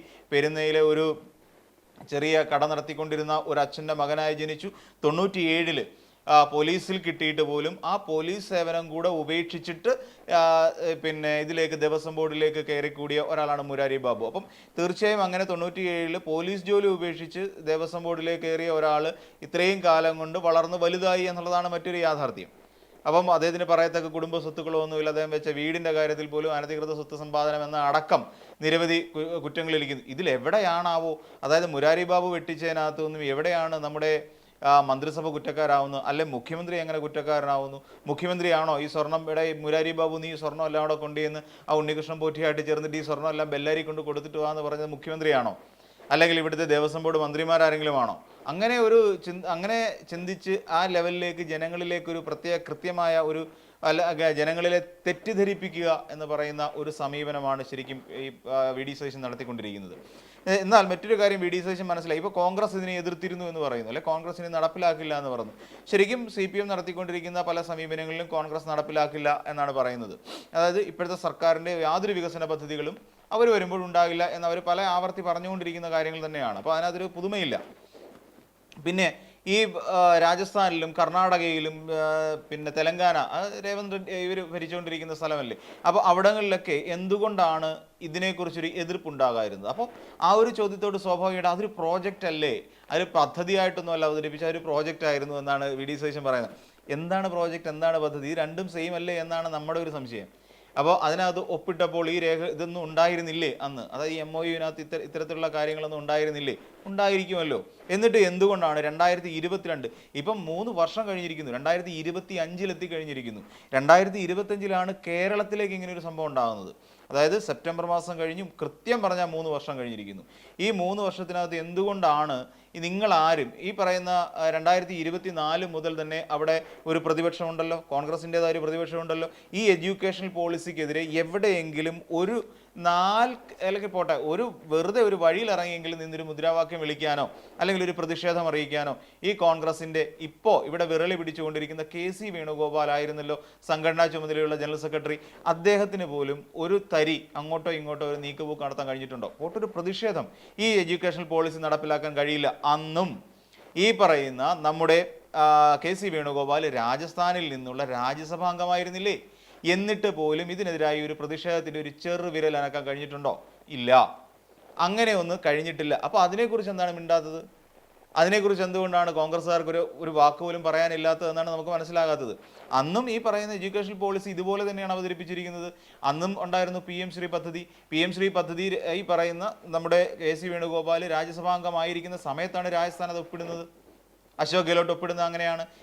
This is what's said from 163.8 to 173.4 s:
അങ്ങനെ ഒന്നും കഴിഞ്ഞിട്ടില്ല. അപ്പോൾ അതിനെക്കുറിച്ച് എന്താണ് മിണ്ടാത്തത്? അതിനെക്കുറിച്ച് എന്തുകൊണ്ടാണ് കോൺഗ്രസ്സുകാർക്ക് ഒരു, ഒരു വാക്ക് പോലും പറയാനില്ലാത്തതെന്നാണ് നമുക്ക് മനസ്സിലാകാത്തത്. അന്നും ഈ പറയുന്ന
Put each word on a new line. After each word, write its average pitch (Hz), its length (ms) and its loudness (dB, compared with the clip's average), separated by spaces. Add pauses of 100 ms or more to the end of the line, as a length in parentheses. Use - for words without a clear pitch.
അങ്ങനെ 214 360 2
ഒന്നും 170 240 -2
കഴിഞ്ഞിട്ടില്ല. 151 580 0
അപ്പോൾ 139 220 2
അതിനെക്കുറിച്ച് 208 480 0
എന്താണ് 180 240 0
മിണ്ടാത്തത്? 165 420 0 (800)
അതിനെക്കുറിച്ച് 190 460 4
എന്തുകൊണ്ടാണ് 180 480 2
കോൺഗ്രസ്സുകാർക്ക് 160 580 0
ഒരു, 165 280 -2
ഒരു 156 120 -6
വാക്ക് 147 280 6
പോലും 170 260 -4
പറയാനില്ലാത്തതെന്നാണ് 160 840 0
നമുക്ക് 160 200 -6
മനസ്സിലാകാത്തത്. 160 680 0 (340)
അന്നും 175 400 2
ഈ 220 100 -2
പറയുന്ന 208 320 -2